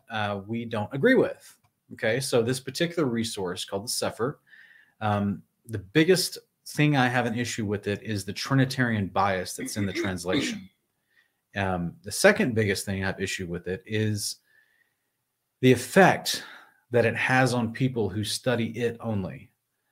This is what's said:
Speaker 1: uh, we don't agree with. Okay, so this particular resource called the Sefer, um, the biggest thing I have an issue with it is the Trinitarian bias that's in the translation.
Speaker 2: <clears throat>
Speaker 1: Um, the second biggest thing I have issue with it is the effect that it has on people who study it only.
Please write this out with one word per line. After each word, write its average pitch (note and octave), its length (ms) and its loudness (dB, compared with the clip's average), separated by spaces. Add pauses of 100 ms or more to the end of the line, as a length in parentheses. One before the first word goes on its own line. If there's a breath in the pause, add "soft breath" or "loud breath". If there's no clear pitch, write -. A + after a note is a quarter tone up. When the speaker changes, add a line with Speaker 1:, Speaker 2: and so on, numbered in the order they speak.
Speaker 1:
uh, G#2 380 -4
we A#2 160 -4
don't A2+ 300 -6
agree A3 220 4
with. - 420 0 (360)
Okay, A#2 280 -2
so C3 200 2
this B2+ 200 0
particular E3+ 460 -2
resource G#2+ 580 -4
called G2 180 -6
the - 60 -8
Sefer, - 500 -4 (640 soft breath)
um, G2+ 420 0 (240)
the A2 120 -6
biggest D#3+ 580 2 (320)
thing D3+ 260 2
I B2 140 4
have B2 160 0
an A#2 120 -2
issue A#2 280 -2
with G2+ 220 -2
it G2+ 140 -2
is G#2+ 220 -4
the G2+ 100 -8
Trinitarian B2+ 760 0
bias F#2+ 460 0
that's - 220 -8
in G#2 100 -2
the F#2+ 60 -2
translation. F#2 840 -4
Speaker 2:
<clears throat> - 60 -20 (800)
Speaker 1:
Um, F2+ 360 -2 (100)
the G#2+ 80 -14
second G3 420 4
biggest G2+ 320 0
thing F#2+ 160 -4
I F#2+ 60 -2
have F#2 140 -4
issue F#2 260 -4
with F2 220 -8
it F#2 160 -4
is G#2+ 560 -2 (1200)
the B2+ 100 8
effect B2+ 720 4 (480 loud breath)
that A#2 140 4
it A2+ 100 0
has B2+ 380 2
on A#2 180 0
people A#2+ 380 -2
who G2+ 160 -4
study A2+ 520 -2
it A#2 220 -4
only. F#2+ 520 -6 (400)